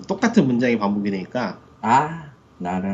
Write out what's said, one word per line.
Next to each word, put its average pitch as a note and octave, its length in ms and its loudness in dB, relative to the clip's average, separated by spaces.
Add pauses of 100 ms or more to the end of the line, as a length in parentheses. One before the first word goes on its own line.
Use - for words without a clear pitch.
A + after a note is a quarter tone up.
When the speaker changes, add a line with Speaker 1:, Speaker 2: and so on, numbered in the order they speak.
Speaker 1:
똑같은 F#3+ 400 2
문장이 A#2+ 320 2
반복이 G2+ 320 -2
되니까 F#2+ 480 -4 (220)
Speaker 2:
아, D3+ 440 2 (340)
나는, F#2 360 -4